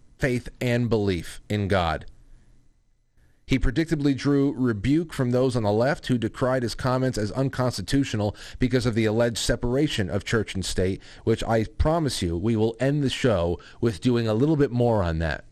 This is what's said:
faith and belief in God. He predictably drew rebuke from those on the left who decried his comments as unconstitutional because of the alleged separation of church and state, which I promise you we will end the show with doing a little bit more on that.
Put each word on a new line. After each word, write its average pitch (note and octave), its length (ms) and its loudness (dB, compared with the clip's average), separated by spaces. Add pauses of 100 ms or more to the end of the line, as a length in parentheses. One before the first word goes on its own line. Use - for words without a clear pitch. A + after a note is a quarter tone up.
(180)
faith B2+ 300 0 (120)
and A#2+ 280 2
belief G2+ 600 0
in G#2 200 -2
God. F2 380 0 (1400)
He C3 120 2
predictably C#3+ 560 2
drew C#3 360 2
rebuke B2+ 600 0
from B2 180 0
those B2 240 2
on A#2+ 80 0
the G#2 80 2
left A#2+ 380 0
who B2+ 100 2
decried B2 460 -2
his A2 100 -4
comments B2+ 420 0
as G#2+ 140 -2
unconstitutional B2 1080 -2 (220)
because B2 280 0
of A2 100 0
the A2+ 80 2
alleged A2+ 340 2
separation A#2+ 720 -2
of G2 140 -4
church A2 300 -2
and F#2 100 -4
state, F#2+ 360 -2 (220)
which - 220 0
I A2+ 200 0
promise D#3 580 -2
you E2+ 140 -2
we A2 200 0
will A2 240 0
end C#3+ 240 0
the B2+ 60 0
show F2 500 0 (200)
with A#2 200 -2
doing A#2 260 2
a G#2+ 80 0
little D3 220 2
bit C#3 160 2
more A#2+ 300 2
on E2 180 0
that. D#2 320 -4